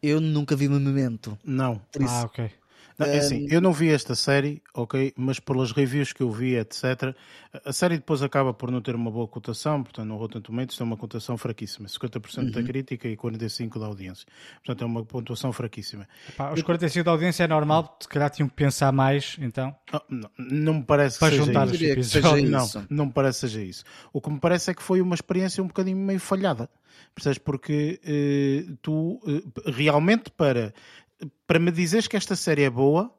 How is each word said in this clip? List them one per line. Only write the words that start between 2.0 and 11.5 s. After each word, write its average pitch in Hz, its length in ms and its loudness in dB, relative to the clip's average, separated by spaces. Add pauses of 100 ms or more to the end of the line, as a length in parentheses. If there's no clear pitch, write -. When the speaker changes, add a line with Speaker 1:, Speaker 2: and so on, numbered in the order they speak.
Speaker 1:
isso, 123 100 0
Speaker 3:
Ah, 120 120 0
ok. 113 260 -6 (480)
Speaker 2:
Não, 151 80 2
é 143 120 2
assim, 143 280 0
Speaker 1:
Ahm, - 40 -6
Speaker 2:
eu 165 100 6
não 185 120 6
vi 160 160 2
esta 139 260 2
série, 143 480 0 (120)
ok, 135 420 -2
mas 131 240 -2
pelas 127 320 0
reviews 139 400 0
que - 100 -4
eu 120 80 0
vi, 123 260 0
et 110 180 -4
cetera, 131 420 -2 (360)
a, - 180 -12
a - 20 -6
série 170 240 2
depois 139 260 -2
acaba 135 300 0
por 120 180 -6
não 123 120 -2
ter 117 120 -4
uma 117 160 -2
boa 113 160 -4
cotação, 123 560 -4
portanto, 113 240 -10
no 107 120 -8
Rotten 110 240 -8
Tomatoes 123 340 -6
tem 123 100 -4
uma 113 100 -4
cotação 117 420 -8
fraquíssima, 107 500 -8